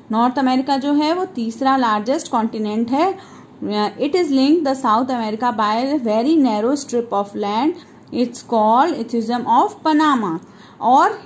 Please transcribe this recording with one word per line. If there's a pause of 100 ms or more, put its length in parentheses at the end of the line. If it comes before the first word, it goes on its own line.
(120)
नॉर्थ
अमेरिका
जो
है
वो
तीसरा
लार्जेस्ट
कॉन्टिनेंट
है। (840)
It
is
linked
the
South
America
by
a
very (100)
narrow
strip
of (100)
land, (420)
it's (100)
called
Isthmus
of (160)
Panama। (420)
और